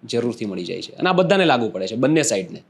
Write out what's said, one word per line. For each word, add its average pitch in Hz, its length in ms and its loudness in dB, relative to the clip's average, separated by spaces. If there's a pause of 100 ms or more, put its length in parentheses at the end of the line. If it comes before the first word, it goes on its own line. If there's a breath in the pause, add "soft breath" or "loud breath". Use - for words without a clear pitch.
જરૂરથી 117 400 -4
મળી 92 200 -8
જાય 90 180 -10
છે. - 100 -14
અને - 160 -2
આ 185 40 2
બધાને 185 320 4
લાગુ 120 260 2
પડે 95 160 -6
છે, 107 80 -6
બંને 143 280 2
સાઈડને 95 480 -4